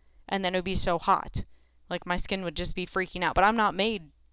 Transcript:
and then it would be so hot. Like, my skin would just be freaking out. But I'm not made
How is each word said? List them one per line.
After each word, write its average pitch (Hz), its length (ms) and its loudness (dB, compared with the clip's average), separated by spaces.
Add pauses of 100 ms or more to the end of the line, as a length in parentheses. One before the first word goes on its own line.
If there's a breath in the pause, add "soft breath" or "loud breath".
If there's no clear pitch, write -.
(300)
and 196 140 0
then 180 120 0
it 185 40 2
would 170 60 -2
be 185 100 0
so 180 220 2
hot. - 460 0 (460)
Like, 175 160 -6
my 180 120 0
skin 190 260 -2
would 165 120 -4
just 175 200 -4
be 180 120 -4
freaking 180 360 -4
out. 156 120 0
But 180 80 4
I'm 220 140 6
not 202 180 2
made 196 340 -2 (240)